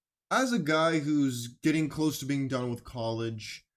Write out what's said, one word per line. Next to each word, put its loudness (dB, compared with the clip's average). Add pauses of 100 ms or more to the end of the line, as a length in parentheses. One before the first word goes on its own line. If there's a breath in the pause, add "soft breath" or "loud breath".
(300)
as 2
a 2
guy 2
who's 0 (140)
getting 2
close -2
to -8
being 0
done -2
with -6
college -6 (120)